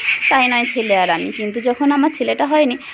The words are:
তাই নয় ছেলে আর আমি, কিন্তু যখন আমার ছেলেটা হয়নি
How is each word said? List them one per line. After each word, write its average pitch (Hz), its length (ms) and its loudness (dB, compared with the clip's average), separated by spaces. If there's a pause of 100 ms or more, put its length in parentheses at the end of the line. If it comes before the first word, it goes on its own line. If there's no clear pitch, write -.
(300)
তাই 262 180 4
নয় 240 260 0
ছেলে 220 240 -2
আর 180 120 2
আমি, 175 220 -2
কিন্তু 208 300 -6
যখন 247 300 0
আমার 285 260 2
ছেলেটা 233 280 0
হয়নি 285 300 2 (180)